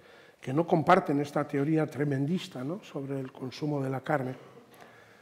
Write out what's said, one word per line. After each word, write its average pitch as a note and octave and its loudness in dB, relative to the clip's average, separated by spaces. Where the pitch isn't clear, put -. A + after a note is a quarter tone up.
que C3 -4
no E3+ 2
comparten E3 6
esta D3 -2
teoría D3 2
tremendista, C#3+ -2
¿no? E3+ -8
Sobre C#3 -8
el C3 -8
consumo C#3 -4
de C3+ -2
la C3 -4
carne, C3 0